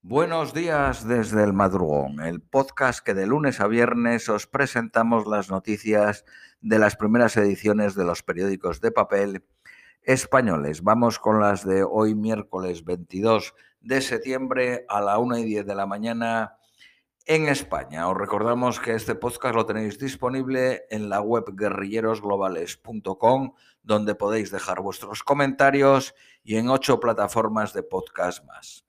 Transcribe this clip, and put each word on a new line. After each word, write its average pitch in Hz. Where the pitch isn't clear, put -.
Buenos 151
días 143
desde 107
el 101
madrugón, 78
el 82
podcast 135
que 104
de 95
lunes 131
a 101
viernes 117
os 104
presentamos 117
las 104
noticias 104
de 110
las 104
primeras 110
ediciones 104
de 92
los 85
periódicos 92
de 113
papel 101
españoles. 87
Vamos 113
con 107
las 101
de 95
hoy, 107
miércoles 95
veintidós 95
de 131
septiembre, 127
a 104
la 101
una 120
y 117
diez 104
de 101
la 98
mañana 113
en 156
España. 80
Os 92
recordamos 113
que 117
este 110
podcast 120
lo 110
tenéis 107
disponible 131
en 107
la 101
web 113
guerrillerosglobales 98
punto 98
com, 131
donde 107
podéis 104
dejar 95
vuestros 98
comentarios, 139
y 110
en 117
ocho 131
plataformas 110
de 95
podcast -
más. -